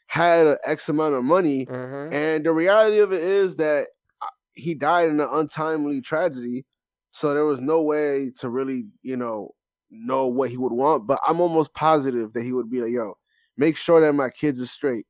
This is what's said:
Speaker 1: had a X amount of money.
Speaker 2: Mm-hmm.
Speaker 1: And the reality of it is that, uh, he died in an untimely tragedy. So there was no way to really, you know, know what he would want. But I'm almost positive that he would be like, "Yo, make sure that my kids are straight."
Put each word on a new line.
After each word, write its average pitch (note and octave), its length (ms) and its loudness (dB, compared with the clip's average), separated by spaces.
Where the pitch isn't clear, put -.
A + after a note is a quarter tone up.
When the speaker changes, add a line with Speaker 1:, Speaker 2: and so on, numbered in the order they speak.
Speaker 1:
had E3+ 400 4
a C#3+ 180 2
X D3+ 240 -4
amount D3+ 260 0
of B2+ 80 -2
money. C#3+ 420 2
Speaker 2:
Mm-hmm. C3 480 -10
Speaker 1:
And D#3 320 -2
the E3 60 2
reality G#3 480 4
of G3 140 4
it E3+ 80 0
is F#3+ 360 0
that, D3+ 300 0
uh, - 40 -10
he D#3+ 200 -6
died D#3+ 360 2
in D3+ 100 2
an C#3+ 120 0
untimely D3+ 680 -2
tragedy. C3 640 -4
So D3 220 -2
there D3 120 0
was C#3+ 140 0
no D#3 220 0
way D3 580 -2
to B2+ 100 -6
really, C3 360 -4
you B2+ 160 -8
know, A2+ 340 -6
know B2+ 360 -2
what B2+ 220 -2
he B2 80 -10
would B2+ 160 -2
want. C3 340 2
But C3+ 180 0
I'm E3 160 2
almost D#3+ 320 0
positive C3 600 0
that A#2 100 -4
he B2 100 -6
would A#2 160 -4
be B2 120 -4
like, A#2 100 -4
"Yo, A2+ 260 -6
make D#3 200 2
sure E3 240 4
that D3+ 120 4
my C#3+ 160 0
kids C#3+ 320 -4
are B2+ 60 -6
straight." B2 420 -4